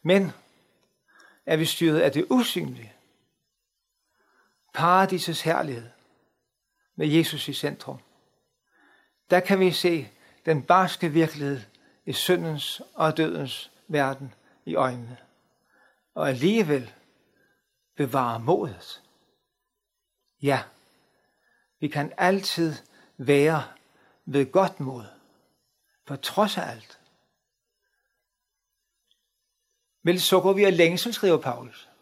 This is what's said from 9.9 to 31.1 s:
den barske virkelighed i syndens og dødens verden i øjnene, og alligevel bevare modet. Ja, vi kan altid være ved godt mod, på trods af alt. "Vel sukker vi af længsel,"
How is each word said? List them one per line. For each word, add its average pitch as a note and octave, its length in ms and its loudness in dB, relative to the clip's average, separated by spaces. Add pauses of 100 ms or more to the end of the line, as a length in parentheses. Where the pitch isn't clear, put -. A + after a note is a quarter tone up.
den D3+ 180 0
barske F3 460 2
virkelighed D3 520 0 (440)
i C#3 80 -8
syndens E3 680 -2 (120)
og D#3 240 0
dødens D#3 540 -4 (160)
verden C3+ 460 -4 (320)
i D#3+ 100 -6
øjnene, B2 420 -4 (960)
og D3+ 160 -2
alligevel D3 640 0 (1000)
bevare B2 440 -2
modet. D3 640 -4 (1400)
Ja, C#3 220 0 (1160)
vi D3+ 80 -4
kan D3 300 -6
altid F3 560 0 (440)
være C#3+ 560 2 (520)
ved C#3 260 -2
godt F#3+ 280 0
mod, C3 260 -10 (1000)
på C#3 100 -10
trods G3 420 -2
af D#3+ 120 -6
alt. A2+ 300 -18 (3000)
"Vel F3 180 2
sukker F#3+ 320 4
vi G3+ 100 4
af F#3 140 4
længsel," F3 360 2